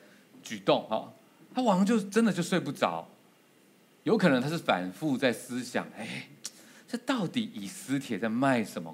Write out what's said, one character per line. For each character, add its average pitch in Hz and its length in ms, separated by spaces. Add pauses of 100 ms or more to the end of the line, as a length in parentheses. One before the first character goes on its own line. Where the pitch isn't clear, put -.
(420)
举 113 180
动， 127 300
哈。 - 220 (420)
他 254 80
王 202 240
就 233 140
真 220 240
的 226 100
就 175 80
睡 165 180
不 143 120
着， 85 360 (960)
有 196 140
可 185 120
能 127 120
他 143 80
是 165 80
反 92 340
复 135 240
在 123 160
思 123 320
想 120 220 (100)
，“哎， 120 320 (600)
这 240 120
到 240 280
底 - 260
以 101 140
斯 135 320
帖 120 180
在 110 100
卖 123 360
什 - 180
么 82 120